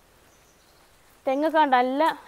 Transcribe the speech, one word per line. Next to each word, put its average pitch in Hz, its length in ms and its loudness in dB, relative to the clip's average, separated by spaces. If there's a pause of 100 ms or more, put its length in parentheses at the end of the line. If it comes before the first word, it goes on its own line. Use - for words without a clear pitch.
(1300)
തെങ്ങൊക്കെ 285 320 -2
കണ്ടോ? 285 220 2
നല്ല, 262 220 -2 (240)